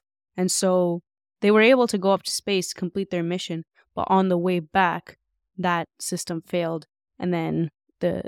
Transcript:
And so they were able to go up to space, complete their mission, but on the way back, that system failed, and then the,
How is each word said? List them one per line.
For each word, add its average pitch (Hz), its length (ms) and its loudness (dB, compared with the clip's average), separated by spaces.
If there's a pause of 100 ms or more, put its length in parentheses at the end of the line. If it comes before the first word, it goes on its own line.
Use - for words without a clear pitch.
(380)
And 185 120 0
so 180 520 0 (400)
they 202 100 4
were 214 100 6
able 247 260 6
to 220 100 -2
go 190 140 2
up 196 120 0
to - 80 -8
space, 196 400 -2
complete 185 400 -6
their 175 120 -2
mission, 170 420 -6 (280)
but - 160 -4
on 190 200 4
the 180 80 2
way 175 240 0
back, 170 560 -2 (400)
that 175 320 -2 (100)
system 175 480 -8
failed, 165 400 -4 (300)
and 180 160 -2
then 160 360 -2 (300)
the, - 280 -2